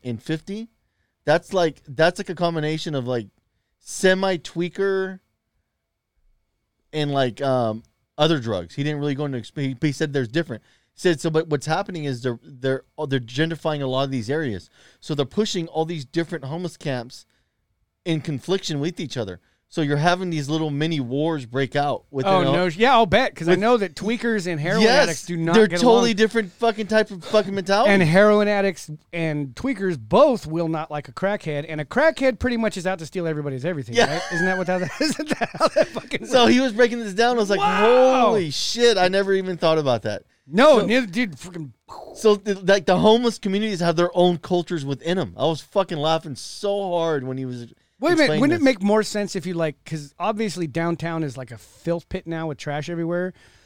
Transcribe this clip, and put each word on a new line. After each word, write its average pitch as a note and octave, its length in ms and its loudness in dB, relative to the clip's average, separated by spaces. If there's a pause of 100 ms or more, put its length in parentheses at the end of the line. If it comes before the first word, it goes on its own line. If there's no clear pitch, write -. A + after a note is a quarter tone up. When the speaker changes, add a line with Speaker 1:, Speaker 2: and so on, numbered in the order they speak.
Speaker 1:
in A#2+ 140 -6
fifty, G3 500 -8 (560)
that's E3+ 300 0
like, E3+ 340 0
that's D#3 320 0
like G3+ 80 -10
a F3+ 80 -8
combination D#3+ 600 -4
of, B2 120 -4
like, A#2+ 200 -4 (520)
semi-tweaker F#3+ 1400 -2 (1700)
and, D3 180 -2
like, C3 300 0
um, A#2+ 420 -2 (340)
other D#3+ 220 2
drugs. G2+ 360 -6
He C#3 80 -4
didn't D3 160 -4
really C#3+ 160 -2
go D3 100 -4
into C3+ 140 -6
exp-, C#3+ 220 -10
he, C3+ 180 -4
he D3+ 120 0
said D3 220 -4
there's C3+ 140 -2
different. C3 360 -6 (300)
He - 80 -20
said, F3 200 2
so, E3+ 80 -2
but D#3+ 180 0
what's D3+ 180 -4
happening E3 400 -4
is B2+ 160 -4
they're, B2 220 -4
they're, C3 400 -4 (240)
they're C3+ 120 0
gentrifying D3 600 -4
a C3+ 60 -4
lot C3 160 0
of C3+ 80 -4
these A#2+ 180 -4
areas. C3+ 400 -4 (300)
So - 160 -6
they're C#3 100 0
pushing F#3 420 -4
all D#3+ 180 -2
these D#3+ 200 -8
different E3 400 -6
homeless E3 320 -8
camps B2+ 480 -8 (800)
in D#3+ 160 0
confliction D#3+ 580 -4
with E3+ 200 -4
each C#3+ 180 -8
other. F#2+ 220 -8 (320)
So E3 100 -4
you're D3 160 2
having F3+ 340 2
these D3 180 -4
little D#3 220 -2
mini D3+ 280 -2
wars C#3 460 -4
break B2+ 300 -4
out C#3+ 340 -2
within C#3 240 0
Speaker 2:
Oh, F#3 80 4
Speaker 1:
a - 40 2
Speaker 2:
no F3+ 240 2
sh-, D#3 80 -6
yeah, B3 180 4
I'll A3+ 100 6
bet, G#3 300 2
'cause D#3+ 120 -4
I E3+ 40 4
Speaker 1:
with F3+ 80 4
Speaker 2:
know A#3 180 4
that F#3 160 -4
tweakers A3 540 -2
and E3 120 -4
heroin F3+ 220 0
Speaker 1:
Yes, B3 220 6
Speaker 2:
addicts E3 240 -2
do E3+ 100 -4
not E3 160 0
Speaker 1:
they're G#3+ 140 8
Speaker 2:
get F3 120 -2
Speaker 1:
totally A#3+ 300 6
Speaker 2:
along. A3 60 0
Speaker 1:
different G#3+ 380 0
fucking A3 340 -2
type G#3+ 240 2
of F3+ 120 -14
fucking G3+ 300 2
mentality. G3 400 2
Speaker 2:
And F#3+ 80 6
heroin G#3 460 6
addicts G3 420 -2 (240)
and D3 400 -4
tweakers F#3+ 460 -4
both G3+ 480 2
will D#3+ 220 -4
not D#3+ 200 -4
like D3+ 180 -8
a C#3 40 -18
crackhead, E3 580 -4
and D#3 100 -8
a D3 60 -6
crackhead C#4 540 0
pretty B3 180 -2
much A3 200 -2
is F3 100 -6
out F#3+ 100 -2
to E3 80 -12
steal E3+ 220 -6
everybody's C#3+ 360 -6
everything, D3+ 300 -6
Speaker 1:
Yeah. A#3 180 4
Speaker 2:
right? E3+ 120 -4 (100)
Isn't F3 140 0
that F#3 100 0
what F#3 80 -2
that, F3+ 300 -2
<laughs> - 60 -6
isn't D4+ 360 -2
that - 160 -4
how - 140 2
that - 220 2
fucking - 360 -8
Speaker 1:
So A#3+ 200 4
Speaker 2:
works? A#3 80 6
Speaker 1:
he B3 80 6
was B3+ 120 0
breaking A#3+ 280 2
this G#3 120 -8
down. A#3 220 2
I A#3 40 2
was G3+ 120 0
like, G3 80 2
Speaker 2:
Wow. A#3+ 720 6
Speaker 1:
"Holy F#3 200 0
shit, A3+ 480 2
I F#3 100 4
never G3 260 2
even F#3 240 -2
thought D#3+ 200 2
about B2+ 240 0
that." G#2 220 -6 (240)
Speaker 2:
No, A#3 320 6
Speaker 1:
So F3 80 0
Speaker 2:
neither, A#3+ 180 2
dude, F#3+ 280 -4
freaking D#3+ 400 -14 (420)
Speaker 1:
So, G#3 220 4
the, G3 180 -4
like, G3 320 2
the F#3 100 4
homeless A3 400 4
communities G3+ 440 -2
have E3+ 160 2
their F3 200 2
own F3+ 220 4
cultures F3 440 -4
within C#3+ 360 -4
'em. F2+ 180 -6
I B2+ 80 0
was D#3 160 -2
fucking F#3 380 -4
laughing D#3 360 -2
so G3+ 560 -6
hard E3 320 -2
when C3 140 -8
he C3 80 -8
was A#2+ 220 -10 (340)
Speaker 2:
Wait D#4+ 120 2
a - 20 4
minute, D#4+ 80 4
Speaker 1:
explaining G#3 180 2
Speaker 2:
wouldn't D4 140 4
it E4+ 40 -4
Speaker 1:
this. D4+ 40 2
Speaker 2:
make C4 180 4
more G#3 220 4
sense G3+ 320 -6
if D#3+ 100 -6
you, F3+ 80 -6
like, D#3+ 300 -2
'cause D3 340 -12
obviously G3 500 -4
downtown E3 540 -4
is C3+ 140 -6
like B2+ 160 -14
a A2+ 60 -16
filth - 500 -6
pit F3+ 180 -8
now E3 220 -6
with C#3+ 100 -8
trash D3 320 -6
everywhere. F3 440 -4 (320)